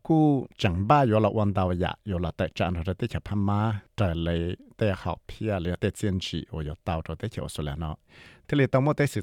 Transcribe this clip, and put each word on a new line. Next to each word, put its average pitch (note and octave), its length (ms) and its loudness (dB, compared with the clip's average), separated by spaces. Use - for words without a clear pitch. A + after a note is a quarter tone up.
cú D#3 440 4
chẳng G2 300 0
ba, D3 240 6
có G#2+ 60 6
là G#2+ 100 4
quan G2+ 260 2
tàu F#2 180 2
dạ, E2+ 220 -2
có F2 60 -2
là E2+ 180 -2
tại F2 180 -2
trận F2+ 200 0
rồi E2+ 200 -2
tới A#2+ 140 -4
chạy F2 160 -4
Pama, G#2 560 0
trở F2+ 180 0
lại E2+ 420 -2
tới G#2 200 0
học - 320 -6
phía, G#2 320 -4
lại F2 200 -2
tới G2+ 100 0
chiến F#2+ 300 -2
trị, - 300 -8
và D#2+ 180 -8
có D2+ 60 -8
tàu D#2+ 200 -4
rồi D#2+ 120 -8
tới - 140 -6
chạy - 120 -8
Australia D2 340 -6
nó. D#2 200 -6
Thế C#3+ 100 0
thì C3+ 80 4
tao C3 160 2
mới D3 120 2
tới C#3+ 120 2
sự G#2+ 160 -4